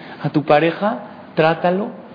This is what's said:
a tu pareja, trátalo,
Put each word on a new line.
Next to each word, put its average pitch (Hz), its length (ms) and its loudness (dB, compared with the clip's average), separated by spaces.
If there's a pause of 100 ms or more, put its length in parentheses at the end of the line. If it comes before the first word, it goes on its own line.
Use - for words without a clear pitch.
(220)
a 151 80 -2
tu 151 120 2
pareja, 165 580 2 (340)
trátalo, 175 560 2 (240)